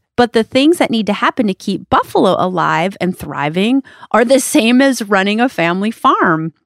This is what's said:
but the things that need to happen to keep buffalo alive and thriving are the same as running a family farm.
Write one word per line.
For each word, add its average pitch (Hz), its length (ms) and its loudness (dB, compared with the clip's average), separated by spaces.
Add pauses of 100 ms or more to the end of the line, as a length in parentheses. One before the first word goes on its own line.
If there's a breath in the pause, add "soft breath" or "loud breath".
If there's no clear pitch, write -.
(160)
but 240 160 2
the 226 120 2
things 285 340 2
that - 120 0
need 220 160 -2
to 202 60 -2
happen 247 360 -2
to 190 60 -2
keep - 360 -8
buffalo 220 480 0
alive 170 640 -2
and 180 160 -4
thriving 160 640 -2 (300 loud breath)
are 220 120 4
the 254 160 2
same 247 400 2
as 269 220 2
running 202 380 0
a 247 80 2
family 185 420 -2
farm. 202 640 0 (120)